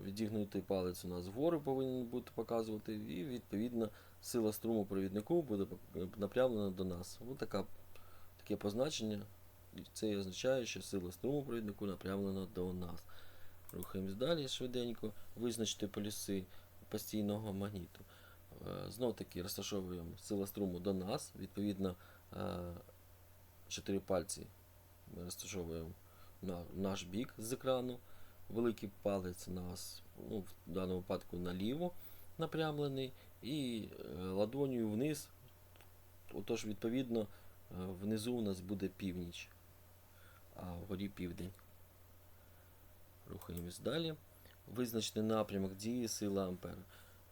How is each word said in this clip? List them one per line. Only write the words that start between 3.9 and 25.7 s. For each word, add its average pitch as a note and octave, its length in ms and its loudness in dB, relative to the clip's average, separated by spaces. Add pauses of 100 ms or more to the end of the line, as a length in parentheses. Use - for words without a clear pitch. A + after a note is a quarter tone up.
сила A2 300 4
струму A2 320 4
провіднику G2 580 4
буде G#2 220 4
пок-, F#2 540 -4
напрямлена G#2 520 6
до F#2 140 0
нас. F#2 340 -2 (120)
Ось C3+ 80 -6
така, G2 260 0 (720)
таке - 200 0
позначення. G#2+ 640 2 (560)
І F#2 40 -6 (120)
це - 160 0
і G#2 80 4
означає, A2 500 2
що F#2+ 160 -4
сила F2+ 300 -2
струму C#3 300 2
провіднику A2 440 -2
напрямлена F#2+ 680 0
до F#2 180 2
нас. F2 280 -2 (720)
Рухаємось F#2+ 420 -2
далі C#3 340 4
швиденько. A#2+ 640 -2 (240)
Визначити A2 520 2
полюси G2+ 560 0 (440)
постійного G#2+ 640 2
магніту. G2 480 -2 (640)
Е, - 240 -2
знов A2+ 260 2
таки F2+ 260 -4
розташовуємо F2+ 680 -2 (120)
сила G2 240 2
струму F#2+ 340 0
до G2 140 4
нас. G2 440 0
Відповідно, F#2+ 580 2 (360)
е, F2+ 420 -2 (960)
чотири G2 320 2
пальці - 460 2 (680)
ми F2 80 -4
розташовуємо E2 680 -4 (520)